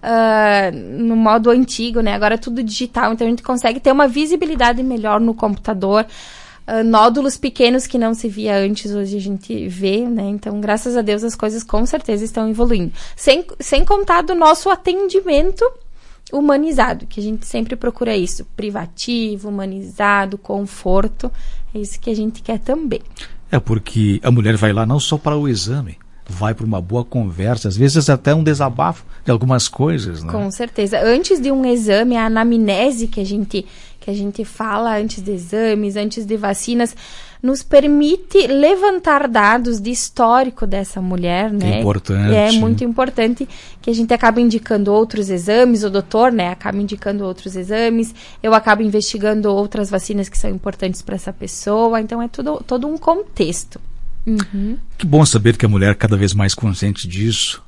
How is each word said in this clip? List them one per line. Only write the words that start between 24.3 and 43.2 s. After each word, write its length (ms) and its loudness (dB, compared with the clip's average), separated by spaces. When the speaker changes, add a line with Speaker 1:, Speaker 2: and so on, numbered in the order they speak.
Speaker 2:
mulher 240 4
vai 160 2
lá 140 0
não 140 2
só 180 -2
para 200 -2
o 100 -2
exame, 500 -4
vai 240 -2
para 120 -6
uma 160 -2
boa 240 -4
conversa, 640 -2
às 80 -4
vezes 320 4
até 260 4
um 80 2
desabafo 640 0
de 80 0
algumas 380 2
coisas, 520 -2
né? 120 -8
Speaker 1:
Com 180 -4
certeza. 500 -4
Antes 380 2
de 100 0
um 160 2
exame, 520 2
a 80 0
anamnese 840 2
que 140 -2
a 40 -2
gente, 400 -4
que 100 -8
a 20 -4
gente 300 -6
fala 540 -4
antes 260 -6
de 80 -6
exames, 640 -2
antes 300 -6
de 100 -4
vacinas, 580 -2
nos 220 -2
permite 840 4
levantar 800 2
dados 520 2
de 100 -6
histórico 760 0
dessa 320 -2
mulher, 520 -2
Speaker 2:
Que 40 -2
é 140 0
Speaker 1:
né? 100 2
Speaker 2:
importante. 560 2
Speaker 1:
É 180 4
muito 300 2
importante 640 -2